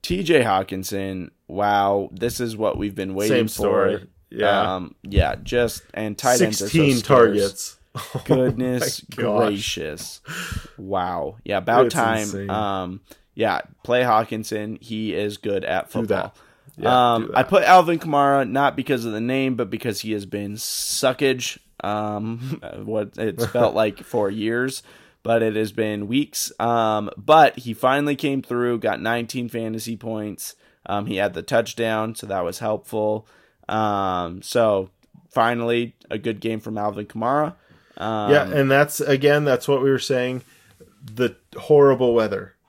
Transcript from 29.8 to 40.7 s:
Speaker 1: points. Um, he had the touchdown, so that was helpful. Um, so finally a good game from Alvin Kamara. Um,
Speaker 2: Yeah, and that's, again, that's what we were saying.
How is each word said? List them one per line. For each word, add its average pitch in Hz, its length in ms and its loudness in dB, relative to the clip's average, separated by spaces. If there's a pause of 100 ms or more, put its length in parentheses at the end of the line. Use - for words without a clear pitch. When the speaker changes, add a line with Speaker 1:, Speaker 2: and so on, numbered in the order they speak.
Speaker 1:
points. 107 600 -10 (300)
Um, 101 200 -4
he 98 100 -4
had 95 180 0
the 82 80 -6
touchdown, 113 720 -2
so - 100 -14
that 95 180 -4
was 85 140 -6
helpful. 107 720 -4 (400)
Um, 98 760 -2
so 104 480 2 (400)
finally 117 640 0 (160)
a 110 80 -4
good 113 220 -4
game 113 180 -4
from 107 180 -10
Alvin 104 300 -4
Kamara. 139 480 -2 (420)
Um, 107 360 0
Speaker 2:
Yeah, 143 180 4
and 139 180 2
that's, 143 320 2
again, 147 440 4
that's 131 240 2
what 139 120 2
we 135 80 2
were 131 120 2
saying. 127 420 -2 (600)